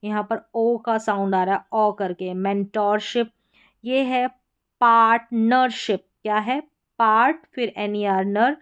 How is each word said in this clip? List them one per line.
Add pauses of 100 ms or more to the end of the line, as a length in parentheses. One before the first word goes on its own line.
यहाँ
पर (140)
ओ
का
साउंड
आ
रहा
है,
ओ
करके,
मेंटोरशिप। (540)
ये
है (540)
पार्टनरशिप, (180)
क्या
है, (380)
पार्ट, (180)
फिर
एन
ई
आर,
नर